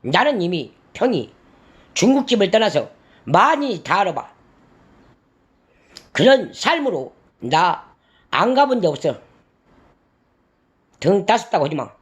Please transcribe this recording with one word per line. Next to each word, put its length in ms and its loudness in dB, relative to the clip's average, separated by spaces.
나는 420 0
이미 300 -4
편히 400 -2
중국집을 560 2
떠나서 400 0
많이 580 0
다 180 0
알아봐. 320 -4
그런 400 4
삶으로 640 -4
나 520 -2
안 200 0
가본 260 2
데 80 -2
없어. 320 -4
등 260 2
따숩다고 400 0
하지 100 -6
마. 260 -8